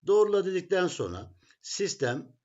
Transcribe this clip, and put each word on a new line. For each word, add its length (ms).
Doğrula 400
dedikten 400
sonra 480
sistem 720